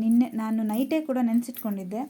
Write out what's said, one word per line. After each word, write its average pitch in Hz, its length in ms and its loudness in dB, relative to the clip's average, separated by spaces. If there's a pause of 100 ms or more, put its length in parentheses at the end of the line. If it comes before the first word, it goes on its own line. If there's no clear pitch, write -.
ನಿನ್ನೆ 233 240 6 (160)
ನಾನು 220 180 -2 (120)
ನೈಟೇ 277 260 0 (100)
ಕೂಡ 254 100 -2 (100)
ನೆನೆಸಿಟ್ಕೊಂಡಿದ್ದೆ, 220 800 -4